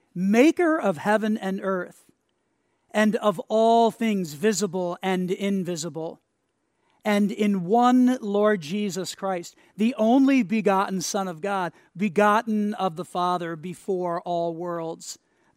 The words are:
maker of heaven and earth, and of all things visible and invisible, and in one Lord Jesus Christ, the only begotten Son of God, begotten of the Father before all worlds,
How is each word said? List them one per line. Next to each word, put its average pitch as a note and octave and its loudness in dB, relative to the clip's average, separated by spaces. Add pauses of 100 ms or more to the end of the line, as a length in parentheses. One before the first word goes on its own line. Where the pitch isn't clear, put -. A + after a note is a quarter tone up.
(160)
maker C4+ 4
of G3 -2
heaven G#3+ 0
and F#3+ -4
earth, F#3+ -6 (800)
and G#3+ 2
of G#3 0 (100)
all A3+ 6
things G3 -2
visible F3+ -2
and F#3 0
invisible, E3+ -6 (840)
and G#3 2
in G3+ -2
one B3 4
Lord G#3 0
Jesus F#3 -6
Christ, F#3 -8 (220)
the A3 2
only C4 4
begotten G3 0
Son G3 -4
of E3 -10
God, F#3 -4 (240)
begotten G#3 0
of F#3+ -4
the E3+ -10
Father F3 -4
before F3+ -6
all E3+ -4
worlds, E3 -10 (380)